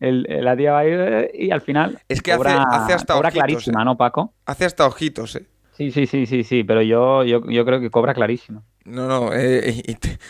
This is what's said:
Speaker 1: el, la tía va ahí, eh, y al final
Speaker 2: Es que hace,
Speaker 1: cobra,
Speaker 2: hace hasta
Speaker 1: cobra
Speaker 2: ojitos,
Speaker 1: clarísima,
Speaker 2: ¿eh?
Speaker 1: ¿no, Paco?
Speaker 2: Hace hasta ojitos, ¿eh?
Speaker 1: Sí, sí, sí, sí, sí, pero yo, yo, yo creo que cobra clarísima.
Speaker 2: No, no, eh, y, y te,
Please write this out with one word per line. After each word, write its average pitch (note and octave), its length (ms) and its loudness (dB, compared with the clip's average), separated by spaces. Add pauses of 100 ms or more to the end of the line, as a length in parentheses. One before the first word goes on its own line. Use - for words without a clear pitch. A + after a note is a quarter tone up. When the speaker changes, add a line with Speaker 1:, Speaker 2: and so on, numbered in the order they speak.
Speaker 1:
el, B2+ 280 0
la B2 280 0
tía D3 160 2
va D3 80 2
ahí, D#3 100 2
eh, F3+ 440 0
y F#3+ 180 -4
al D3 80 0
final D#3 480 -2
Speaker 2:
Es C3 120 -4
que F3 120 -2
hace, E3+ 60 2
Speaker 1:
cobra, C#3 240 2
Speaker 2:
hace B2 320 2
hasta E3+ 200 -2
Speaker 1:
cobra C#3+ 140 2
Speaker 2:
ojitos, D3 160 0
Speaker 1:
clarísima, A#2 380 -2
Speaker 2:
¿eh? - 20 0
Speaker 1:
¿no, B2+ 120 2
Paco? C3+ 380 -2 (100)
Speaker 2:
Hace C#3+ 200 -4
hasta E3+ 220 2
ojitos, B2+ 500 -4
¿eh? - 100 -12 (260)
Speaker 1:
Sí, C#3+ 200 -6
sí, C#3+ 140 2
sí, C3+ 200 -2
sí, A#2+ 160 -2
sí, A#2 220 0
pero A2 180 2
yo, B2 420 4
yo, A#2+ 240 0
yo A#2 160 2
creo B2+ 160 2
que A#2 100 -4
cobra A#2 220 2
clarísima. A2+ 500 -4 (220)
Speaker 2:
No, B2+ 220 -10
no, B2+ 260 -2
eh, B2 540 0
y, A#2 60 -6
y - 20 -6
te, - 240 -6 (120)